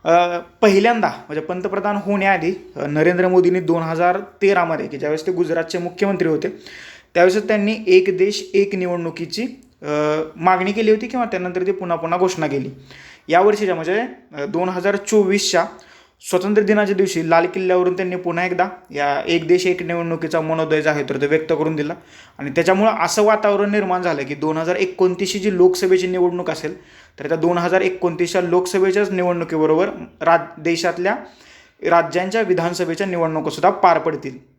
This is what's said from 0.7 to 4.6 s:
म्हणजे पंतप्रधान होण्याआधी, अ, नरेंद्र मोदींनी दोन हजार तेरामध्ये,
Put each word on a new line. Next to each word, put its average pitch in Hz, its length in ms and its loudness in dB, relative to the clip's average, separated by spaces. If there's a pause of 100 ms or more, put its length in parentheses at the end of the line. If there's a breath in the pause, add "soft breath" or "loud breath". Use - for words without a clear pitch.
म्हणजे 151 340 -6
पंतप्रधान 185 540 -4
होण्याआधी, 190 580 0 (220)
अ, 143 100 -8
नरेंद्र 170 420 2
मोदींनी 180 320 4
दोन 165 240 0
हजार 170 360 0
तेरामध्ये, 175 680 0